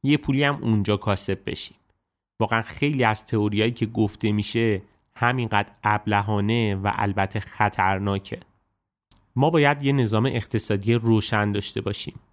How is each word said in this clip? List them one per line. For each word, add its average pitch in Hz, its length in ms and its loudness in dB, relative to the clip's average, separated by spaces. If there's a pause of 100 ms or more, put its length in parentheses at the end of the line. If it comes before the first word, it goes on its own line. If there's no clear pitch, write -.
یه 143 140 2
پولی 143 280 0
هم 143 180 0
اونجا 104 340 2
کاسب 98 500 -2
بشیم. - 300 -8 (640)
واقعاً 113 220 0
خیلی 139 420 -2
از 110 220 0
تئوریایی 107 460 0
که 117 140 -4
گفته 107 460 -2
می‌شه 104 500 0 (340)
همینقدر 120 540 0 (140)
ابلهانه 104 920 2
و 98 200 -2
البته 98 460 -2
خطرناکه. 98 960 -2 (1000)
ما 139 140 2
باید 143 320 2
یه 139 100 2
نظام 113 340 2
اقتصادی 107 680 -2
روشن 110 580 2
داشته 104 280 -4
باشیم. - 340 -8 (180)